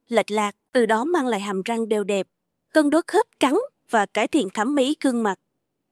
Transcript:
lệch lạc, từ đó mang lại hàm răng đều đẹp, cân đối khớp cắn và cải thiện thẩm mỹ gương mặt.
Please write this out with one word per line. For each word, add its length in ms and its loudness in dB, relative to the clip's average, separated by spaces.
lệch 220 0
lạc, 260 -2
từ 140 2
đó 180 0
mang 220 0
lại 140 -2
hàm 220 -6
răng 260 -4
đều 160 -2
đẹp, 220 -2
cân 180 4
đối 160 2
khớp 200 0
cắn 140 2
và 160 2
cải 220 -2
thiện 220 0
thẩm 240 -2
mỹ 260 0
gương 220 0
mặt. 160 -2